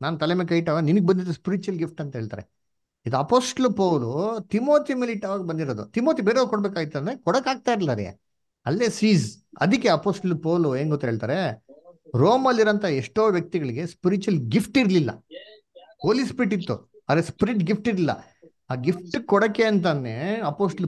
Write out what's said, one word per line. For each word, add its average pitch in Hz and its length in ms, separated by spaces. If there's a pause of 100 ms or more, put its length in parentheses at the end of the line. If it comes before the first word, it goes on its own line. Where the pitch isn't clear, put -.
ನಾನ್ 151 180
ತಲೆ 156 140
ಮೇಲೆ 180 140
ಕೈ 170 100
ಇಟ್ಟವಾಗ 165 260
ನಿನಗ್ 175 240
ಬಂದಿದ್ದು 180 260
ಸ್ಪಿರಿಚುವಲ್ 185 440
ಗಿಫ್ಟ್ 165 240
ಅಂತ 139 140
ಹೇಳ್ತಾರೆ. 104 440 (460)
ಇದು 123 120
ಅಪೊಸ್ತಲ 247 500
ಪೌಲು 180 720
ತಿಮೋತಿ 285 540
ಮೇಲೆ 247 180
ಇಟ್ಟವಾಗ 202 300
ಬಂದಿರೋದು. 156 440
ತಿಮೋತಿ 233 360
ಬೇರೆಯವ್ರು 233 280
ಕೊಡ್ಬೇಕಾಯ್ತು 190 480
ಅಂದ್ರೆ 180 200
ಕೊಡಕ್ 254 300
ಆಗ್ತಾ 262 240
ಇರ್ಲಿಲ್ಲ 180 220
ರೀ, 104 120 (600)
ಅಲ್ಲೇ 208 240
ಸೀಸ್. 185 540 (180)
ಅದಕ್ಕೆ 208 280
ಅಪೊಸ್ತಲ 185 440 (100)
ಪೌಲು 160 340
ಏನ್ 151 120
ಗೊತ್ತಾ 143 180
ಹೇಳ್ತಾರೆ? 117 580 (500)
ರೋಮಲ್ಲಿರಂತ 214 680
ಎಷ್ಟೋ 175 440
ವ್ಯಕ್ತಿಗಳಿಗೆ 165 580
ಸ್ಪಿರಿಚುವಲ್ 190 500
ಗಿಫ್ಟ್ 131 400
ಇರ್ಲಿಲ್ಲ, 185 480 (760)
ಹೋಲಿ 233 240
ಸ್ಪಿರಿಟ್ 214 280
ಇತ್ತು, 170 380 (180)
ಆದ್ರೆ 165 160
ಸ್ಪಿರಿಟ್ 208 340
ಗಿಫ್ಟ್ 196 280
ಇರ್ಲಿಲ್ಲ. 180 380 (440)
ಆ 127 60
ಗಿಫ್ಟ್ 170 520
ಕೊಡಕ್ಕೆ 208 360
ಅಂತಾನೆ 170 760
ಅಪೊಸ್ತಲ 180 480